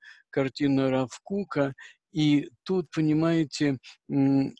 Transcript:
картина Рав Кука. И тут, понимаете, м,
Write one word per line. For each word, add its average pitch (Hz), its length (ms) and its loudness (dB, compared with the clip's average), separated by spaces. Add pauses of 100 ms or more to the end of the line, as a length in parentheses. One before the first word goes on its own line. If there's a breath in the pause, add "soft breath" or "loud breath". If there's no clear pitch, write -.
(320 loud breath)
картина 135 600 0
Рав 131 180 0 (140)
Кука. 156 500 -4 (400 loud breath)
И 147 360 2 (140)
тут, 185 280 -4
понимаете, 156 840 0 (340 loud breath)
м, 139 480 2